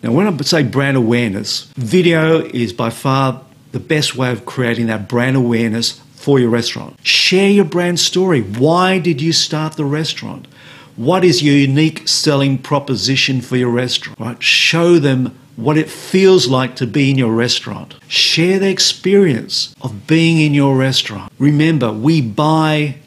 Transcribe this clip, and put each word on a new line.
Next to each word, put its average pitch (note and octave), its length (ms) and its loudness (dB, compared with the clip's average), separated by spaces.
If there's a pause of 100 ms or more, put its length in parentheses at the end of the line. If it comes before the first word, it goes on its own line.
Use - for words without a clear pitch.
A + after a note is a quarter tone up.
Now, A#2 120 -2
when F#3 140 2
I F3 160 -2
say D#3+ 200 2
brand C3+ 320 0
awareness, A2+ 800 -2
video D#3+ 720 2
is A#2 260 -4
by A2+ 180 -4
far C3+ 520 -2 (320)
the A#2+ 80 -6
best - 340 -2
way B2 160 -2
of A2 140 -8
creating A#2 400 -2
that G#2+ 240 -4
brand B2 260 0
awareness A#2 640 -2 (160)
for C#3+ 240 2
your A#2+ 100 2
restaurant. - 560 -4
Share F#3+ 440 2
your G3+ 160 4
brand F3 340 -2
story. F3+ 400 0
Why D#3+ 580 2
did D#3+ 240 -2
you E3 120 -2
start D#3 420 -4
the D#3 80 -4
restaurant? C#3+ 640 -6 (480)
What F3+ 300 2
is F3 180 4
your C#3+ 120 4
unique C#3+ 520 0
selling C#3 500 0
proposition C3 840 -2
for B2+ 160 -4
your B2 140 0
restaurant? A#2+ 460 -4
Right? A#2 240 -10
Show E3+ 560 2
them C3 400 0 (180)
what D3 220 0
it D#3 100 -2
feels F#3 600 2
like B2+ 280 -2
to B2+ 120 -4
be C#3 240 0
in C3+ 60 2
your A#2+ 140 0
restaurant. A2+ 600 -4 (140)
Share F3+ 500 0
the F#3+ 140 0
experience F#3 1120 0
of G#2 240 -10
being E3 320 4
in D3+ 120 2
your C#3 240 2
restaurant. C3 640 -2
Remember, D3 560 2
we C#3+ 280 0
buy D3+ 720 0 (120)